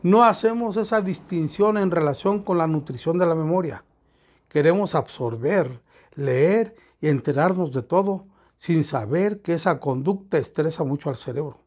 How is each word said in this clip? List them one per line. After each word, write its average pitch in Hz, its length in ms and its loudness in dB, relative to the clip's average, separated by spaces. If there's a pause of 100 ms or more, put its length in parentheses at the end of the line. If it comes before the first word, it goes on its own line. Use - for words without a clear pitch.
No 208 220 6
hacemos 226 520 2
esa 220 240 0
distinción 190 760 -2
en 190 120 2
relación 165 520 0
con 185 160 0
la 165 80 2
nutrición 156 520 -2
de 180 80 4
la 160 80 2
memoria. 160 500 -2 (640)
Queremos 165 460 2
absorber, 127 880 -2 (340)
leer 151 640 2 (240)
y 151 80 0
enterarnos 151 640 0
de 127 100 -2
todo 190 440 -2 (300)
sin 160 280 0
saber 160 580 -2
que 170 120 -2
esa 165 260 -2
conducta 147 580 -2
estresa 156 460 -2
mucho 143 260 -4
al 127 60 -6
cerebro 139 500 -10